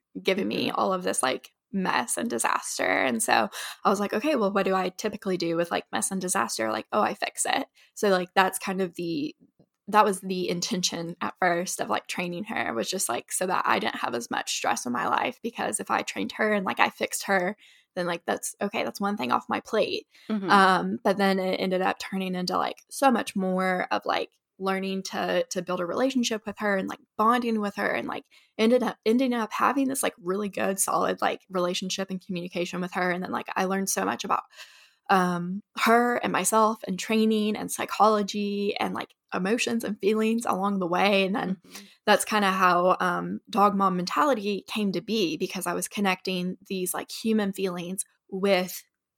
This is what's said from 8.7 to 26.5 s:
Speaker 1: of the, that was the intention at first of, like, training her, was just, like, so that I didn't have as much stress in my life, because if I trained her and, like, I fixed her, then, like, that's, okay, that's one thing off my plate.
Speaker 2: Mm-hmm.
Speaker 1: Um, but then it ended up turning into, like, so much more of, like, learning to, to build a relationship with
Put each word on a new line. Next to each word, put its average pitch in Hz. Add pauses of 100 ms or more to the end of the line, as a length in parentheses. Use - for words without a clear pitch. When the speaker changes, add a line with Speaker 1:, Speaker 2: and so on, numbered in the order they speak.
Speaker 1:
of 175
the, 165 (520)
that 208
was 190
the 185
intention 175
at 208
first 180
of, -
like, -
training 175
her, -
was 196
just, -
like, 120
so 185
that -
I 110
didn't 113
have -
as 120
much -
stress -
in 247
my -
life, -
because 214
if 196
I 214
trained 202
her 214
and, 202
like, 233
I -
fixed -
her, 190 (400)
then, 180
like, 175
that's, -
okay, 208
that's -
one 202
thing 240
off -
my -
plate. - (240)
Speaker 2:
Mm-hmm. 196
Speaker 1:
Um, 190
but 196
then 196
it 185
ended 185
up 190
turning 185
into, 180
like, - (120)
so 269
much -
more 185
of, 202
like, - (280)
learning 190
to, 180
to 185
build 180
a 175
relationship 240
with 202